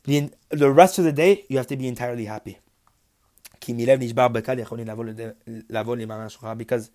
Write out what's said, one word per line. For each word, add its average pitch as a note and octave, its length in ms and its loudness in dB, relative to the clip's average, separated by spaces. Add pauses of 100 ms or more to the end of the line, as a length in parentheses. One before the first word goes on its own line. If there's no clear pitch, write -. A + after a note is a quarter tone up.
the, C#3+ 260 0 (180)
the C#3+ 220 4
rest E3+ 280 8
of F3+ 60 2
the D#3+ 80 2
day F3 360 2
you C3 80 -2
have B2 120 -2
to C#3 80 -6
be C3 120 -6
entirely A#2+ 380 -6
happy. G#2 320 -12 (1040)
כי - 120 -8
מלב B2 300 2
נשבר B2 260 2
בקל A#2 300 -2
יכולים A#2 280 -10
לבוא A2 180 -10
לד-, A2 300 -12 (360)
לבוא A2 260 -4
למען A2 240 -8
השכחה, A2 360 -12
because A2+ 380 -4